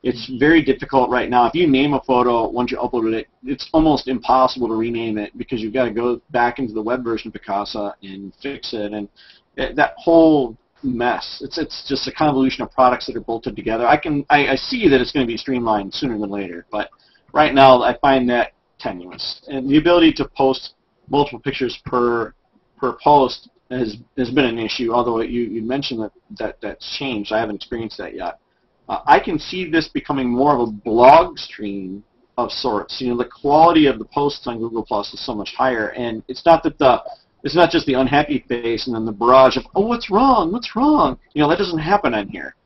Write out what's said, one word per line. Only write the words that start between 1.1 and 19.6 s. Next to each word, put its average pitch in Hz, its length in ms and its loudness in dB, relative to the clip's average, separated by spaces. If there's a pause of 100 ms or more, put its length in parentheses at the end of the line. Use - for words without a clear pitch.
right 123 200 -2
now. 123 160 4
If 113 80 -2
you 170 140 2
name 139 260 2
a 127 60 -2
photo, 120 480 2
once 123 240 -4
you - 60 -6
upload 113 360 -2
it, 107 140 -8 (180)
it's 135 260 -10
almost 156 360 2
impossible 127 580 0
to 113 80 -4
rename 113 420 -4
it 104 220 -8
because 120 240 -6
you've 107 100 -8
gotta 123 200 0
go 117 280 -2 (100)
back 120 280 0
into 117 160 -6
the 110 80 -4
web 123 220 -4
version 113 240 -6
of 104 120 -14
Picasa 101 600 -6
and 98 300 -16 (100)
fix 139 320 -10
it. 104 180 -8
And 104 160 -10 (480)
that, 131 200 -6
that 143 220 0
whole 156 580 4 (260)
mess, 123 640 -4
it's, - 140 -12
it's - 300 -10
just 135 200 -6
a - 40 -12
convolution 135 520 -2
of - 80 -14
products 127 340 0
that 123 80 -10
are 117 60 -6
bolted 113 340 -8
together. 110 320 -4
I 147 100 4
can, 147 320 -4
I, 143 200 4
I 135 80 2
see 220 320 0
that 131 120 6
it's - 120 -4
gonna 131 140 0
be 113 100 -4
streamlined 110 580 -2
sooner 120 240 -6
than 104 120 -6
later, 90 420 -10
but 104 180 -6 (420)
right 147 220 2
now 135 280 8
I 123 160 0
find 131 320 2
that - 240 0 (260)
tenuous. 90 680 -12
And 135 220 -6